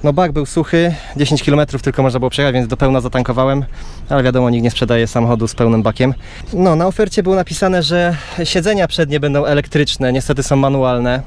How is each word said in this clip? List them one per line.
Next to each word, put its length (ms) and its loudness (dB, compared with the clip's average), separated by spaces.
No, 100 2
bak 180 2
był 140 -2
suchy, 500 0
dziesięć 260 0
kilometrów 380 2
tylko 220 0
można 160 0
było 100 0
przejechać, 240 0
więc 140 0
do 100 -4
pełna 240 2
zatankowałem. 640 0
Ale 140 2
wiadomo, 260 2
nikt 140 0
nie 80 2
sprzedaje 360 0
samochodu 400 0
z 80 -6
pełnym 280 2
bakiem. 300 0
No, 220 4
na 120 2
ofercie 360 0
było 120 2
napisane, 480 0
że 320 0
siedzenia 440 0
przednie 320 0
będą 260 0
elektryczne, 680 0
niestety 300 -2
są 120 0
manualne. 720 2